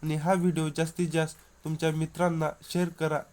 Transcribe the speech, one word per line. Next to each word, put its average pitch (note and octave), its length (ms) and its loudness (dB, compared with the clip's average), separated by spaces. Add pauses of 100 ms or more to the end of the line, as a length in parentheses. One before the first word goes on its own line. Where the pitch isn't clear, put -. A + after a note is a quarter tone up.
आणि D#3 120 -2
हा D#3 180 2
व्हिडिओ E3+ 440 2
जास्तीत E3 300 0
जास्त D#3+ 300 0 (260)
तुमच्या D#3+ 280 0
मित्रांना D#3+ 580 0 (140)
शेअर F3 240 0
करा. D#3 320 -2 (140)